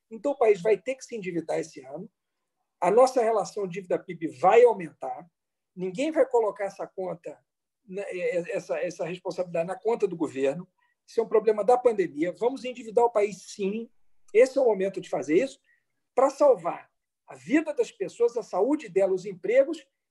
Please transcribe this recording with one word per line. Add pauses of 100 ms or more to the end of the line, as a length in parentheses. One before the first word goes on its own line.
Então,
o
país
vai
ter
que
se
endividar
esse
ano, (680)
a
nossa
relação
dívida-pib (120)
vai
aumentar, (460)
ninguém
vai
colocar
essa
conta, (480)
né, (460)
essa,
essa
responsabilidade
na
conta
do
governo, (400)
isso
é
um
problema
da
pandemia,
vamos
endividar
o
país (100)
sim, (440)
esse
é
o
momento
de
fazer
isso, (540)
para
salvar (380)
a
vida
das
pessoas,
a
saúde
dela,
os
empregos, (260)